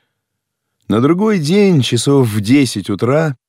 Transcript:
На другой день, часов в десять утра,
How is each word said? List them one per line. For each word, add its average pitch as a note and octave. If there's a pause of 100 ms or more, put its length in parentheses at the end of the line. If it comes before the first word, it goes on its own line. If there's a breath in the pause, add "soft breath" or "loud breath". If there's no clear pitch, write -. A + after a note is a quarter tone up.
(880)
На G#2+
другой F#3
день, F3+
часов C3
в G#2+
десять A2+
утра, C3+ (140)